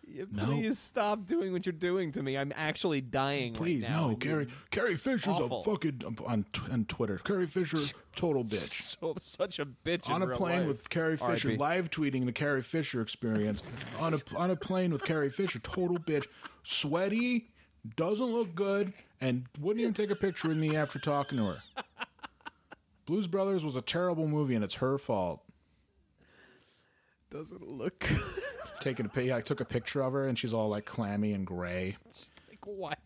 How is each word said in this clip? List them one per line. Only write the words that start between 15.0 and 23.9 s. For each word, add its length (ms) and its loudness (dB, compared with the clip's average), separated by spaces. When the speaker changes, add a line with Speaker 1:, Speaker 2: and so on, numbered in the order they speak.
Speaker 2:
Carrie 280 2
Fisher, 280 -2
total 380 0
bitch. 300 0
Sweaty, 840 2
doesn't 320 2
look 280 0
good, 380 2
and 240 2
wouldn't 220 0
even 120 2
take 180 0
a 40 2
picture 340 0
with 80 2
me 180 2
after 240 0
talking 400 0
to 60 4
her. 120 -2
Blues 200 0
Brothers 380 2
was 100 -2
a 60 0
terrible 460 2